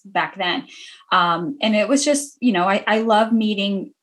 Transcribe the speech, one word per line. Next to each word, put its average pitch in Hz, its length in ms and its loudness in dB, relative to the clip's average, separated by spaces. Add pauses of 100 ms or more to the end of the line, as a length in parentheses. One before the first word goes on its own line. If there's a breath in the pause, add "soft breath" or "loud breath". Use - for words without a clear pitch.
back 180 320 -4
then. 180 300 -4 (440 loud breath)
Um, 175 480 0
and 214 160 0
it 208 120 0
was 277 180 0
just, 285 340 -2
you 240 120 2
know, 180 180 0
I, 208 160 0
I 220 160 0
love 226 320 2
meeting 202 680 -2